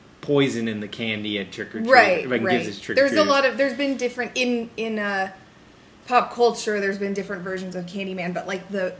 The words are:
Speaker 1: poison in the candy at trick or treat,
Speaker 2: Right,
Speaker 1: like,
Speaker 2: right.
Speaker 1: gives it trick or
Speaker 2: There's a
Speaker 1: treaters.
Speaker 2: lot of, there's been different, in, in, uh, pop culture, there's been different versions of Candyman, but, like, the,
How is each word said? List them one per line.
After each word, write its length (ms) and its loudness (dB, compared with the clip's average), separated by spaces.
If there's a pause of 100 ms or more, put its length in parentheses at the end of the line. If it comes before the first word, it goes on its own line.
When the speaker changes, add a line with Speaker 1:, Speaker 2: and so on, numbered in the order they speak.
(200)
Speaker 1:
poison 480 2
in 120 -4
the 80 -8
candy 520 -4
at 100 -8
trick 240 -10
or 60 -6
treat, 100 0
Speaker 2:
Right, 380 6
Speaker 1:
like, 140 2
Speaker 2:
right. 200 2
Speaker 1:
gives 160 -8
it 20 -14
trick 160 -4
or 40 6
Speaker 2:
There's 120 4
a 40 2
Speaker 1:
treaters. 140 4
Speaker 2:
lot 140 4
of, 120 2
there's 180 2
been 220 -2
different, 400 -4
in, 400 -2
in, 240 -4
uh, 320 -4 (760)
pop 260 4
culture, 480 2
there's 180 0
been 160 -2
different 280 -6
versions 320 -6
of 120 -6
Candyman, 460 -6
but, 140 -6
like, 240 -8
the, 280 -2